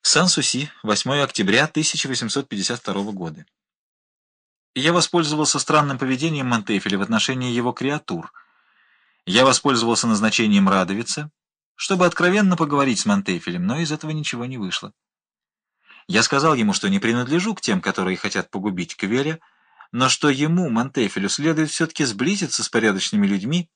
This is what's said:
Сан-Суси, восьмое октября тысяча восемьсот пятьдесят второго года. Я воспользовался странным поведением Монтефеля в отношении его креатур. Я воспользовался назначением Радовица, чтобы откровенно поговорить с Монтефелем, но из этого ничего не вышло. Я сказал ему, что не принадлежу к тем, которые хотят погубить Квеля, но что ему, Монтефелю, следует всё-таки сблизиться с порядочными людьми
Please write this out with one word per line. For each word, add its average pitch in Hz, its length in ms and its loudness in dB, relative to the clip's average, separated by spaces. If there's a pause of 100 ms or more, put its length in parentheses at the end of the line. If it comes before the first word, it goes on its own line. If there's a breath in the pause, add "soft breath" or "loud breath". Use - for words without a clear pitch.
Сан-Суси, 151 640 0 (140)
восьмое 127 400 0
октября 117 460 2
тысяча 151 400 -2
восемьсот 127 400 -4
пятьдесят - 320 -4
второго 101 320 -4
года. 82 340 -10 (1300)
Я 143 180 2
воспользовался 156 680 0
странным 147 360 2
поведением 135 520 -2
Монтефеля 104 500 0
в 101 40 0
отношении 123 500 0
его 120 180 0
креатур. 143 640 -6 (920 soft breath)
Я 110 180 4
воспользовался 120 640 2
назначением 104 600 4
Радовица, 98 640 0 (460)
чтобы 180 280 0
откровенно 180 520 4
поговорить 143 420 2
с - 80 -2
Монтефелем, 90 580 -2
но 123 140 -2
из 156 140 -2
этого 156 180 -6
ничего 143 340 -6
не 131 140 -8
вышло. 101 340 -8 (1160 soft breath)
Я 196 160 2
сказал 147 300 4
ему, 107 180 2
что - 160 -2
не 98 100 2
принадлежу 123 560 0
к - 60 -10
тем, 98 200 0
которые 92 360 -2
хотят - 340 -4
погубить 92 460 -6
Квеля, 139 420 -2 (540 soft breath)
но 127 160 0
что 147 220 2
ему, 156 380 2
Монтефелю, 113 600 -2
следует 156 420 0
всё-таки 160 340 -2
сблизиться 135 600 -2
с - 40 -6
порядочными 104 580 2
людьми 117 500 -2